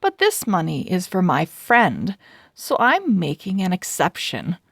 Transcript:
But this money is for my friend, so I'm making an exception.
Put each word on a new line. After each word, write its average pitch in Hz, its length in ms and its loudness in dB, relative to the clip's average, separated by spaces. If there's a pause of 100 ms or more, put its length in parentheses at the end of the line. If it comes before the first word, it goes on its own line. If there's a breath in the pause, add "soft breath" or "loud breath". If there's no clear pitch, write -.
But 381 160 -2
this 415 280 0
money 160 460 0
is 180 160 0
for 190 140 0
my 160 240 2
friend, 185 720 0 (360 soft breath)
so - 260 -6
I'm 285 400 2
making 175 420 -4
an 185 120 0
exception. - 840 -4 (140)